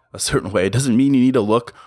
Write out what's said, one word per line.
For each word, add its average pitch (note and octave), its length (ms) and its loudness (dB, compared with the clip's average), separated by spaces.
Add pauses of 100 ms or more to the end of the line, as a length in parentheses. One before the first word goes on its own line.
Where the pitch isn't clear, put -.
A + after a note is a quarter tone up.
(140)
a G2+ 60 -14
certain - 320 -4
way F#2 180 0
doesn't B2 260 0
mean C#3 180 2
you B2+ 80 4
need B2+ 120 2
to B2 80 2
look G#2+ 320 -2 (140)